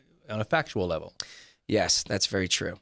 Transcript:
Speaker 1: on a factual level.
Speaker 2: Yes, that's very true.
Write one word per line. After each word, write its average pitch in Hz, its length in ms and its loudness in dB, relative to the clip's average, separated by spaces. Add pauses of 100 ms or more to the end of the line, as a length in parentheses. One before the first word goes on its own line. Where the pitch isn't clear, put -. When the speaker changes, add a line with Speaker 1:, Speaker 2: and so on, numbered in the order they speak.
(300)
Speaker 1:
on 107 100 -2
a 107 40 0
factual 127 420 0
level. 80 260 -4 (540)
Speaker 2:
Yes, - 400 2
that's 101 200 0
very 95 220 0
true. 92 340 -2